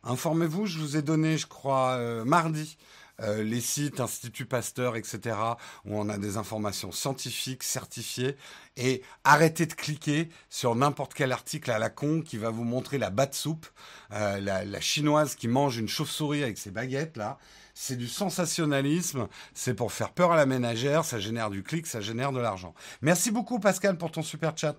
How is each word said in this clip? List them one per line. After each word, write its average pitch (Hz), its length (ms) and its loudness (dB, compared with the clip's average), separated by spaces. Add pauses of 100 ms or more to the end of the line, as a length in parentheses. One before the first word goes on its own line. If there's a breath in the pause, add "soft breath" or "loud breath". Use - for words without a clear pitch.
Informez-vous, 165 640 0
je 165 100 -4
vous 151 180 -4
ai 156 60 4
donné, 156 380 4
je - 80 -4
crois, 131 460 2
euh, 117 300 -2
mardi, 156 540 2 (420 loud breath)
euh, 107 240 0
les 113 160 0
sites, 127 400 -2
Institut 120 460 -6
Pasteur, 123 500 -2
et 110 80 -4
cetera, 113 540 -2 (280 loud breath)
où 104 140 -4
on 104 80 -2
a 104 120 -2
des 101 180 -2
informations 104 540 -4
scientifiques, 131 720 -6
certifiées. 123 760 -4 (400 loud breath)
Et 127 240 2 (220 loud breath)
arrêtez 160 420 8
de 156 80 -10
cliquer 151 560 -2 (200 loud breath)
sur 117 260 0
n'importe 139 400 0
quel 135 160 2
article 127 400 -4
à 110 80 2
la 110 100 2
con 151 320 0
qui 127 160 -8
va 110 140 -2
vous 117 120 -4
montrer 123 360 -2
la 101 100 0
batte 131 240 2
soupe, 160 320 -4 (480 loud breath)
euh, 101 260 0
la, 98 240 0
la 98 160 -6
chinoise 147 540 2
qui - 140 -6
mange 127 300 2
une 110 120 -4
chauve-souris 147 540 -2
avec 110 160 -4
ses 101 100 -12
baguettes, 131 480 -6
là. 113 220 -6 (420 loud breath)
C'est 131 140 -4
du 120 140 -6
sensationnalisme, 151 1200 0 (240 loud breath)
c'est - 200 -2
pour 113 200 -2
faire - 180 -4
peur 170 220 4
à - 20 6
la 147 100 8
ménagère, 131 600 2
ça 120 120 -4
génère 110 320 -2
du 98 140 -6
clic, 160 240 -4
ça 113 140 -6
génère 117 320 -2
de 127 60 -2
l'argent. 92 340 -2 (280 loud breath)
Merci 175 300 4
beaucoup, 240 260 0
Pascal, 190 400 4
pour 165 140 -6
ton 160 100 -4
super 156 360 -2
chat. 147 220 -2